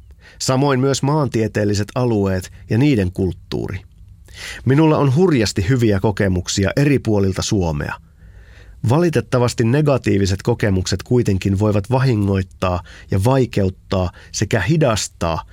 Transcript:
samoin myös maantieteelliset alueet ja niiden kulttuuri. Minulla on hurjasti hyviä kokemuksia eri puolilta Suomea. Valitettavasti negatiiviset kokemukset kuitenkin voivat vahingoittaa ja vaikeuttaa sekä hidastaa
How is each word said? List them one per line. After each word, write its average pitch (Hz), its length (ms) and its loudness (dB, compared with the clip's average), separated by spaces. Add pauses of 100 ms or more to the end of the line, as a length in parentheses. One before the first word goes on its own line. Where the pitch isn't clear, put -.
(380)
samoin 131 420 0
myös 135 220 0
maantieteelliset 110 920 0
alueet 101 580 -2 (180)
ja 117 80 0
niiden 117 340 2
kulttuuri. - 680 -6 (840)
Minulla 151 340 4
on 131 160 2
hurjasti 127 540 2
hyviä 113 320 2
kokemuksia 98 760 -2
eri 143 220 2
puolilta 98 440 -2
Suomea. 82 520 -2 (920)
Valitettavasti 127 760 0
negatiiviset 110 800 0
kokemukset 98 600 -2
kuitenkin 101 560 0
voivat 104 320 0
vahingoittaa 98 920 0 (280)
ja 95 140 0
vaikeuttaa 104 880 0 (220)
sekä 107 280 -2
hidastaa 107 800 0 (100)